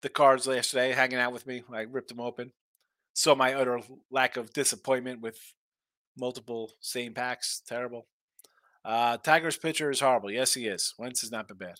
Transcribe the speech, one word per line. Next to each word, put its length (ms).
the 60
Cards 400
yesterday, 420
hanging 280
out 140
with 140
me. 160
I 100
ripped 280
him 80
open. 320
Saw 220
my 180
utter 260
lack 260
of 160
disappointment 680
with 180
multiple 640
same 340
packs. 500
Terrible. 440
Uh, 340
Tigers 380
pitcher 320
is 120
horrible. 320
Yes, 220
he 120
is. 320
Wentz 220
has 100
not 160
been 120
bad. 220